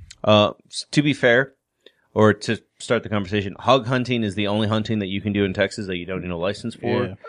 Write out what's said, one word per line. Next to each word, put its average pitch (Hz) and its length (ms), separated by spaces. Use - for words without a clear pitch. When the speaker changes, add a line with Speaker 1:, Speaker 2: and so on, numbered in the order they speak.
Speaker 1:
Uh, 104 280
s-, - 220
to 151 100
be 143 140
fair, 127 380
or 107 220
to - 260
start 117 240
the - 80
conversation, 98 480
hog 123 300
hunting 123 360
is 98 120
the 104 100
only 104 220
hunting 107 320
that 101 80
you 98 140
can 104 120
do 101 100
in 95 120
Texas 101 320
that 92 100
you 87 80
don't 92 160
need 90 80
a 87 80
license 104 380
for. 120 320
Speaker 2:
Yeah. 95 80